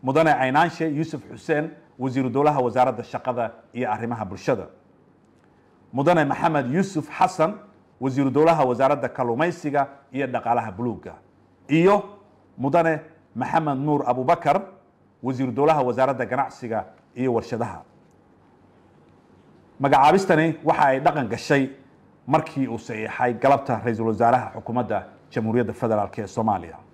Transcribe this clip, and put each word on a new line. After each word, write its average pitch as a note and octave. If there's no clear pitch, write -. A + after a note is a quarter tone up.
Mudane D3
Aynaanshe D3
Yuusuf D3+
Xuseen, D#3
Wasiiru C3
Dowlaha C#3+
Wasaaradda B2
Shaqada A#2+
iyo A#2+
Arrimaha A2+
Bulshada. G2
Mudane D3+
Maxamed C#3+
Yuusuf D#3+
Xasan, F3+
Wasiiru C3+
Dowlaha D#3
Wasaaradda C3
Kalluumaysiga C#3
iyo C3+
Dhaqaalaha A#2+
Buluugga. G#2
Iyo F3+
Mudane D#3
Maxamed C#3+
Nuur C#3+
Abubakar, C#3+
Wasiiru B2+
Dowlaha D3
Wasaaradda B2
Ganacsiga A2+
iyo B2+
Warshadaha. G#2+
Magacaabistani D#3
waxa -
ay C3+
dhaqan D3+
gashay C3+
markii C#3+
uu A2+
saxiixay A2+
galabta C3+
Ra'iisul A2+
Wasaaraha A#2
Xukuumadda G#2+
Jamhuuriyadda A2
Federaalk G#2
ee G#2+
Soomaaliya. F#2+